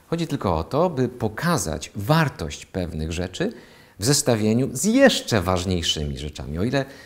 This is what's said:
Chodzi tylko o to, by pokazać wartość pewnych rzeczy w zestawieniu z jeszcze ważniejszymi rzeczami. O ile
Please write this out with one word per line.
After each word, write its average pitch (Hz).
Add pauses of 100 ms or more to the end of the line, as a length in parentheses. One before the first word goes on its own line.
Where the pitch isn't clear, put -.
Chodzi 156
tylko 101
o 80
to, 165
by 131
pokazać 107
wartość 113
pewnych 80
rzeczy 95 (460)
w 92
zestawieniu 117
z 127
jeszcze 220
ważniejszymi 85
rzeczami. 71
O 92
ile 135 (200)